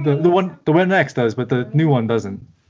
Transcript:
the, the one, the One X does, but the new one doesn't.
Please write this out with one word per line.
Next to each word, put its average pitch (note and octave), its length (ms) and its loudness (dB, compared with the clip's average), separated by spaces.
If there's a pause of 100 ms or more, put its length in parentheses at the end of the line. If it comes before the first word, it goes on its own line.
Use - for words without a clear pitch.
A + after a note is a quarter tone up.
the, C#3+ 120 2
the D#3+ 140 2
one, F3+ 360 0
the D#3 80 2
One F3+ 180 2
X E3+ 220 0
does, A#2 200 0
but A#2 160 -6
the B2 240 -2
new D#3 140 2
one B2 180 2
doesn't. G#2+ 400 -4 (240)